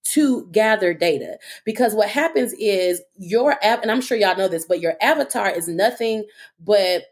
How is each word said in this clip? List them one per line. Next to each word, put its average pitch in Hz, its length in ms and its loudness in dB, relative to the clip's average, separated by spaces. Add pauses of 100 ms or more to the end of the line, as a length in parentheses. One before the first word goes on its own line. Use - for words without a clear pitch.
to 269 480 0
gather 208 420 2
data. 147 420 -2 (280)
Because 220 280 0
what 214 160 2
happens 277 520 0
is 185 420 0 (160)
your 220 460 0
av-, 226 180 2
and 220 80 -2
I'm 240 100 0
sure 254 160 -4
y'all 190 200 2
know 190 100 0
this, 165 180 -4
but 175 140 -2
your 165 240 0
avatar 254 480 0
is 170 160 -6
nothing 220 600 -2 (340)
but 180 520 2